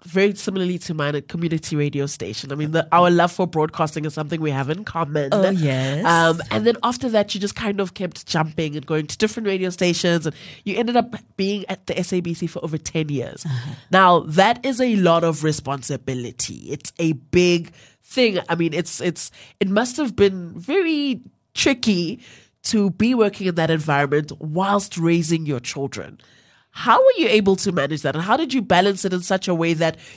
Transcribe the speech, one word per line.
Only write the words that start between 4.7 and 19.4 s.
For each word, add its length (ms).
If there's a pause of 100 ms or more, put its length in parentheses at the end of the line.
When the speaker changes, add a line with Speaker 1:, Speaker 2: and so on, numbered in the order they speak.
Speaker 1:
in 140
common. 480
Speaker 2:
Oh, 180
yes. 560
Speaker 1:
Um, 340 (140)
and 100
then 200
after 240
that, 260
you 60
just 160
kind 240
of 140
kept 340
jumping 480
and 100
going 220
to 100
different 300
radio 220
stations, 540
and 120 (280)
you 120
ended 200
up 200 (200)
being 320
at 200
the 100
S 140
A 80
B 120
C 140
for 180
over 140
ten 300
years. 360
Speaker 2:
Uh-huh. 300 (160)
Speaker 1:
Now, 300
that 440
is 160
a 140
lot 300
of 180
responsibility. 1300
It's 300
a 120
big 600 (300)
thing. 360 (100)
I 60
mean, 200
it's, 260
it's, 300 (300)